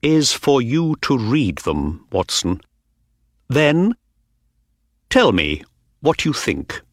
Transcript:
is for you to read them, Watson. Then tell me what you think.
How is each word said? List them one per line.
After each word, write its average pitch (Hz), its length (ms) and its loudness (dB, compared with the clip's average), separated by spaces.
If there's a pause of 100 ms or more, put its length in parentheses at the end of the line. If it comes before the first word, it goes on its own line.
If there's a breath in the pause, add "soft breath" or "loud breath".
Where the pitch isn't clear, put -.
is 151 300 2
for 139 300 2
you 156 400 -2
to 135 160 0
read 110 400 0
them, 76 540 -4
Watson. 90 480 -2 (880)
Then 156 480 2 (1120)
tell 220 240 4
me 78 320 -2 (360)
what 156 240 0
you 156 80 0
think. - 500 -6 (100)